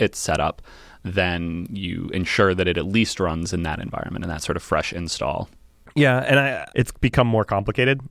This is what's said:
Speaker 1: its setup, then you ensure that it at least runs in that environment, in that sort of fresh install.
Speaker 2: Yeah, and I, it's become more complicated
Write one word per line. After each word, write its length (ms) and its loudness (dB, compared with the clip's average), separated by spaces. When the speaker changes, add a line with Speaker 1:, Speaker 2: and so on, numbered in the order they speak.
Speaker 1:
its 180 0
setup, 420 -2
then 680 -2
you 420 -6
ensure 400 2
that 140 2
it 100 2
at 80 0
least 360 0
runs 320 -2
in 100 0
that 160 -4
environment, 440 -6
in 60 -6
that 140 -6
sort 140 -2
of 60 -8
fresh 300 0
install. 560 -4
Speaker 2:
Yeah, 260 6
and 200 4
I, 340 -2
it's 200 2
become 340 2
more 160 4
complicated 560 0